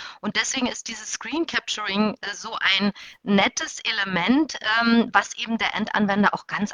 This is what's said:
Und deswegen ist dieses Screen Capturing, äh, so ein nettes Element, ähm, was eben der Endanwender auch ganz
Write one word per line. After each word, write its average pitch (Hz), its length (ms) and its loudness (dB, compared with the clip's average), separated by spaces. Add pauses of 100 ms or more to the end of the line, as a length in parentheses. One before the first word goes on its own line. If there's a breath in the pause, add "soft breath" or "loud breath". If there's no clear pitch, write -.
(220 loud breath)
Und 208 160 -4
deswegen 247 280 0
ist 220 220 -6
dieses 220 240 -10
Screen 285 340 -4
Capturing, 208 760 -2
äh, 202 120 -6
so 220 260 -8
ein 190 320 2 (300 loud breath)
nettes 202 600 2
Element, 214 760 0 (240)
ähm, 233 320 4
was 202 240 2
eben 226 220 -2
der 202 160 -2
Endanwender 202 580 2
auch - 140 -8
ganz 196 260 -4